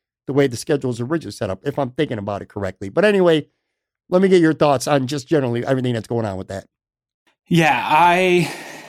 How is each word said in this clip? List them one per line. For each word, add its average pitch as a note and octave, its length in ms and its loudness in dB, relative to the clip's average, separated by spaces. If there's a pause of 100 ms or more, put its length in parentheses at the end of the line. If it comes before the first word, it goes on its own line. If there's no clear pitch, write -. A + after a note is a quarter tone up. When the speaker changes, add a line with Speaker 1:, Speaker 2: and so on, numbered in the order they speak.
(260)
Speaker 1:
the C#3+ 80 -8
way C#3 140 2
the A#2+ 100 -6
schedule C#3 300 -4
was A#2 120 -4
originally A#2+ 320 -6
set G2+ 200 -8
up, F#2+ 120 -10
if C#3+ 140 -6
I'm C3+ 140 -4
thinking B2+ 260 -4
about G2+ 240 -6
it F#2+ 80 -16
correctly. G2 400 -8
But F3 160 0
anyway, F3+ 420 2 (600)
let F#3 140 2
me G3 60 4
get F#3 120 6
your D#3+ 140 4
thoughts C#3+ 320 2
on C#3+ 180 0
just C3+ 220 -6
generally B2 360 0
everything B2+ 300 -2
that's A2+ 140 -6
going A#2 180 -2
on F#2+ 120 -6
with F#2+ 100 -10
that. G2 180 -10 (840)
Speaker 2:
Yeah, D3+ 400 2
I, F3 640 4 (380)